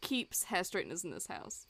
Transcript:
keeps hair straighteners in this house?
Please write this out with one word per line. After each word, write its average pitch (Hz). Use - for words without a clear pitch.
keeps -
hair 185
straighteners 175
in 170
this -
house? -